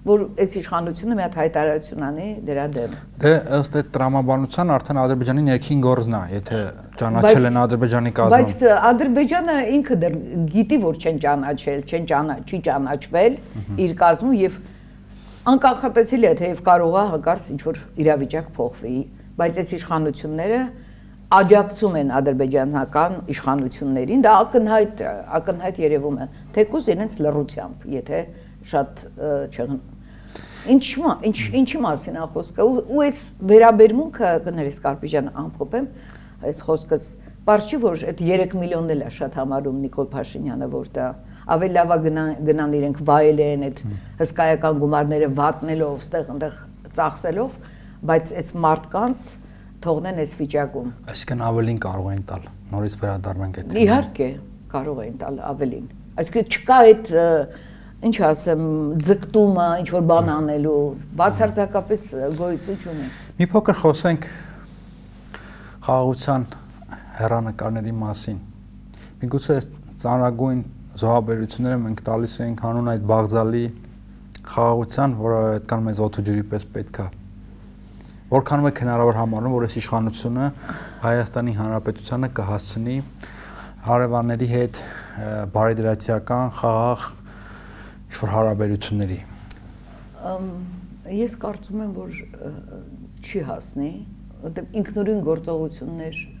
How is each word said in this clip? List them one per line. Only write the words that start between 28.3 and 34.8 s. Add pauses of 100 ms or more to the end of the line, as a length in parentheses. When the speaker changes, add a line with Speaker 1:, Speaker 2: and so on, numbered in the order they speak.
Speaker 1:
շատ,
ը, (140)
չեղն-, (840)
ինչի
մա-,
ինչ-,
ինչի
մասին
ա
խոսքը,
ու,
ու
այս (220)
վերաբերմունքը,
կներես,